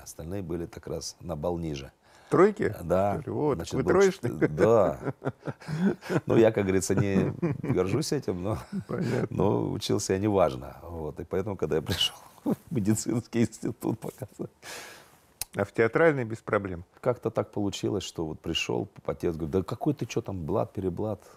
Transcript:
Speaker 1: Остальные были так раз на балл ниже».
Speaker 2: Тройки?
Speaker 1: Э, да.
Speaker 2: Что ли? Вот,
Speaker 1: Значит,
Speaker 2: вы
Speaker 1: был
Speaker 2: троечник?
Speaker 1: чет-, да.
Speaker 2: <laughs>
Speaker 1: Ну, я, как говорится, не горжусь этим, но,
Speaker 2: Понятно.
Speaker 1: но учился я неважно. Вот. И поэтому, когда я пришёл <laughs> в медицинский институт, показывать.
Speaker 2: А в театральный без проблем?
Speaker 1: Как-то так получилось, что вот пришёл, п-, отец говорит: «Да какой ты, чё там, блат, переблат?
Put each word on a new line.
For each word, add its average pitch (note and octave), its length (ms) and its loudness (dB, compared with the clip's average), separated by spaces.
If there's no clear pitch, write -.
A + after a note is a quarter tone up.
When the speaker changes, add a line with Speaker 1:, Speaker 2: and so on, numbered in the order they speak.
Speaker 1:
Остальные F2 400 -10
были E2+ 220 -6
так - 220 -14
раз - 340 -8
на E2 140 -8
балл F2 220 -2
ниже». D2 340 -6
Speaker 2:
Тройки? F3 500 4
Speaker 1:
Э, - 40 -12
да. G2 380 2
Speaker 2:
Что G#2 100 -8
ли? - 0 -
Вот, C3 260 0
Speaker 1:
Значит, - 160 -6
Speaker 2:
вы B2+ 60 0
Speaker 1:
был D3 80 0
Speaker 2:
троечник? F#3 520 4
Speaker 1:
чет-, D3+ 160 2
да. A2 680 4
Speaker 2:
<laughs> - 1040 -2
Speaker 1:
Ну, - 100 4
я, A2+ 140 8
как A2 140 2
говорится, F#2+ 300 2
не G2 380 2
горжусь G2 460 0
этим, G2+ 300 -2
но, G#2 140 -2
Speaker 2:
Понятно. A#2+ 480 -2
Speaker 1:
но G#2+ 360 2
учился G2 420 -2
я F#2+ 60 2
неважно. D#2 640 2
Вот. D#2+ 360 -8
И - 40 -8
поэтому, F#2+ 340 -4
когда D2+ 200 -2
я D#2+ 40 0
пришёл - 340 -2
<laughs> - 160 -20
в C4 100 0
медицинский A2+ 680 0
институт, - 580 -2
показывать. - 520 -12
Speaker 2:
А G2+ 80 0
в - 80 -6
театральный C#3 540 4
без A2 140 -8
проблем? F#2+ 440 -2
Speaker 1:
Как-то - 300 0
так - 200 -2
получилось, G#2 520 -2
что - 220 -6
вот D#2 160 -8
пришёл, G#2+ 460 -2
п-, - 240 -8
отец E2+ 240 -2
говорит: D#2 160 -6
«Да F#2+ 120 2
какой C#3 300 -2
ты, C3 120 -8
чё - 160 -4
там, F#2+ 240 -6
блат, G#2 280 -2
переблат? F#2+ 480 -4